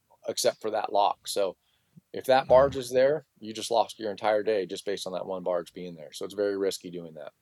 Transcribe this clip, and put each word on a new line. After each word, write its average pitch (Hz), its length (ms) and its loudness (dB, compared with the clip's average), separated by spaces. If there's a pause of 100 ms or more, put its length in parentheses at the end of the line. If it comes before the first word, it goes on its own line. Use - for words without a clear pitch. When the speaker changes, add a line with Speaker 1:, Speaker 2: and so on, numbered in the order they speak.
(280)
Speaker 1:
except - 320 0
for 110 120 -4
that 104 200 -2
lock. 101 360 2
So 95 280 -2 (580)
if - 120 -10
that 131 240 4
Speaker 2:
Wow. 127 60 10
Speaker 1:
barge 131 200 6
is 123 140 -6
there, 135 380 2 (120)
you 110 140 -12
just 107 160 -8
lost 113 300 0
your 110 100 -4
entire 107 320 0
day 101 240 0
just 92 200 -10
based 98 200 -6
on 92 80 -8
that 92 140 -6
one 92 160 -6
barge 90 280 -2
being 90 240 -12
there. 76 160 -18
So - 140 -10
it's 95 80 -10
very 101 240 0
risky 95 320 -4
doing 85 240 -12
that. 73 180 -16 (100)